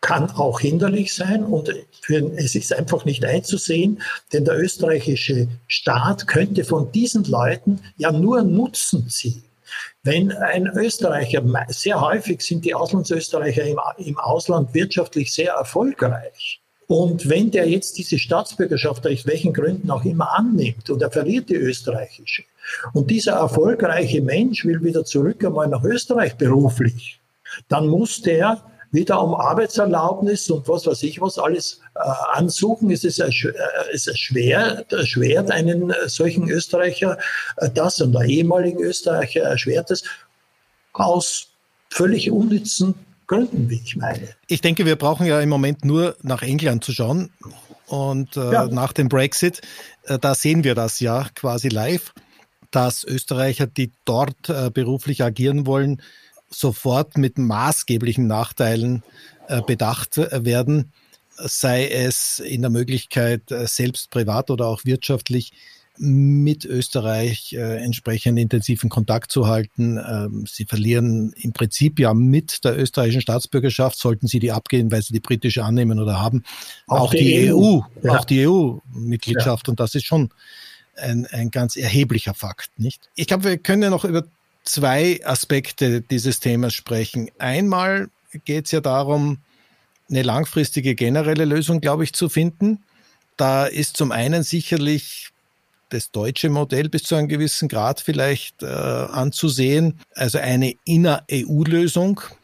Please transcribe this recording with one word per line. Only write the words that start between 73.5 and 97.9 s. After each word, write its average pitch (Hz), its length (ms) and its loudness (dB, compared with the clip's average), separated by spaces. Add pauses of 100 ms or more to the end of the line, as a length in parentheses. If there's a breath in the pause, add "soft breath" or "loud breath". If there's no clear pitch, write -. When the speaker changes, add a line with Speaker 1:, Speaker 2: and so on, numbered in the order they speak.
Speaker 2:
sollten 117 280 0
sie 120 120 2
die 117 140 0
abgeben, 113 400 0
weil 110 80 2
sie 110 140 -6
die 110 60 0
britische 117 440 -2
annehmen 113 360 2
oder 104 200 0
haben, 113 240 0 (420 loud breath)
Speaker 1:
Auch 135 140 2
Speaker 2:
auch 120 120 2
Speaker 1:
die 165 60 4
Speaker 2:
die 131 160 6
Speaker 1:
E - 180 6
U. - 40 6
Speaker 2:
E 190 60 8
U, 196 220 6 (180)
Speaker 1:
Ja. 120 160 4
Speaker 2:
auch - 80 0
die 135 140 4
E 139 60 6
U-Mitgliedschaft. 120 1200 0
Speaker 1:
Ja. - 20 0
Speaker 2:
Und 120 100 0
das 113 140 0
ist 139 100 -2
schon 147 240 2 (680 loud breath)
ein, 120 340 -4
ein 117 200 -4
ganz 123 260 -2
erheblicher 113 580 0
Fakt, - 440 -14
nicht? 117 360 -6
Ich 156 120 -4
glaube, 190 180 0
wir 185 120 2
können 196 280 2
ja 202 60 2
noch 180 140 0
über 165 200 0 (400)
zwei 143 600 2
Aspekte 131 800 0
dieses 123 360 -2
Themas 120 340 0
sprechen. 113 640 -4
Einmal 185 720 0 (340)
geht's 151 260 -4
ja 156 100 2
darum, 143 580 0 (720 soft breath)
eine 131 140 0
langfristige 131 720 0
generelle 151 500 2
Lösung, 156 360 2
glaube 151 240 0
ich, - 80 -4
zu 175 160 -2
finden. 175 500 0 (580 soft breath)
Da 135 300 2
ist - 300 -4
zum 135 160 0
einen 139 320 0
sicherlich 151 840 -2 (580)
das - 240 -8
deutsche 120 360 -2
Modell 147 400 0
bis 151 140 -4
zu - 140 -2
einem 151 100 0
gewissen 151 420 -2
Grad 117 320 -2